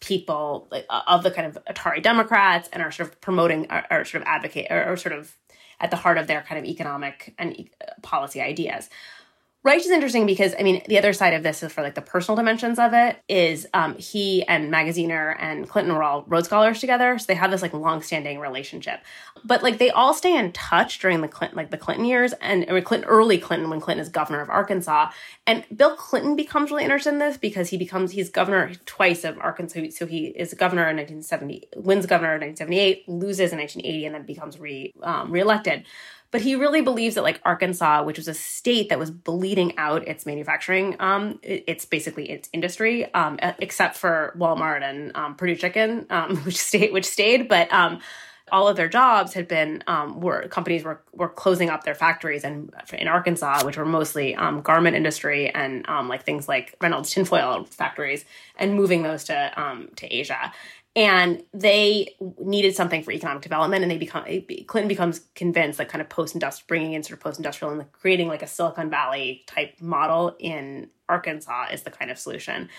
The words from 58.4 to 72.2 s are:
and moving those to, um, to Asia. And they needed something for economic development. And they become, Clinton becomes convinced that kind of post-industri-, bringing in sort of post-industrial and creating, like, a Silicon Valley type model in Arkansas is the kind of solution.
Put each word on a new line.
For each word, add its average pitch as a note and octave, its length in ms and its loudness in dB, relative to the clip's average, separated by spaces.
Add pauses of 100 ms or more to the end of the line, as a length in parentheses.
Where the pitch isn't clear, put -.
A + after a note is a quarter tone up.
and G3+ 180 0
moving F3+ 280 4
those D#3 220 -4
to, C#3+ 340 -4
um, C#3 380 -8
to - 180 -10
Asia. C3+ 380 -6 (440)
And F3+ 480 4 (100)
they G#3 600 4 (240)
needed G3 340 2
something E3+ 300 -2
for - 80 -6
economic D3 300 -6
development. E3 400 0
And F3 80 0
they E3 80 -2
become, D#3+ 260 -8 (420)
Clinton G#3+ 220 0
becomes F3 320 -2 (160)
convinced E3+ 420 0
that C#3 100 -6
kind D#3 140 -8
of D#3 60 -12
post-industri-, D#3 580 -6
bringing D#3+ 280 -2
in D#3 100 -6
sort D3+ 140 -16
of - 20 -20
post-industrial D#3 520 -8
and D3 200 -12
creating, F#3 340 0
like, D#3 160 -6
a D3+ 60 -10
Silicon D#3+ 420 -4
Valley C3+ 560 -4
type D3 340 -8
model E3 600 0
in C#3 480 -10 (200)
Arkansas D#3 640 -4
is B2 100 -10
the - 100 -14
kind - 180 -10
of - 80 -12
solution. - 500 -10 (100)